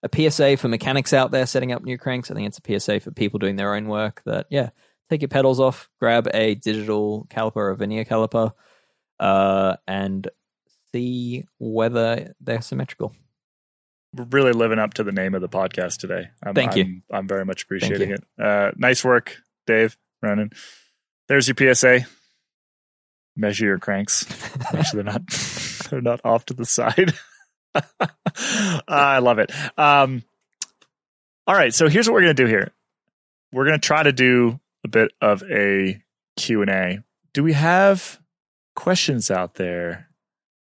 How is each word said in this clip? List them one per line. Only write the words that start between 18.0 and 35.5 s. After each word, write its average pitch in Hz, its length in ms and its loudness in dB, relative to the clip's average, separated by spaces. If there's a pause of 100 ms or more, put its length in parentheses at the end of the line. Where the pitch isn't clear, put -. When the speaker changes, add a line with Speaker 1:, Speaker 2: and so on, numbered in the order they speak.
Speaker 1:
you. 98 60 -4
Speaker 2:
it. - 280 -10
Uh, 101 320 2
nice 123 260 2
work, 123 360 0 (280)
Dave, 113 300 2 (240)
Ronan. 107 300 -2 (760)
There's 135 200 4
your 131 60 0
P 135 140 4
S 123 140 6
A. 123 220 6 (1300)
Measure 104 280 -2
your 98 140 2
cranks. 101 480 -4 (480)
Make 156 100 2
sure 107 180 -4
they're 104 80 -6
not, 123 160 -6
<laughs> - 640 -8
they're 131 120 -4
not 120 240 -2
off 113 200 2
to - 60 -10
the 123 140 -6
side. 117 480 2 (600)
<laughs> 143 80 0 (1040)
I 139 340 2
love 120 180 4
it. 110 120 0 (280)
Um, 139 440 4 (1200)
all 196 80 4
right, 147 180 4
so 165 160 4
here's 214 180 4
what 226 60 2
we're 226 80 4
gonna 170 140 6
do 131 100 4
here. 110 260 2 (800)
We're 127 140 -2
gonna 151 140 2
try 151 240 2
to 147 100 4
do 127 480 4 (240)
a - 40 -8
bit 110 220 2 (120)
of 101 220 2
a 98 580 0 (340)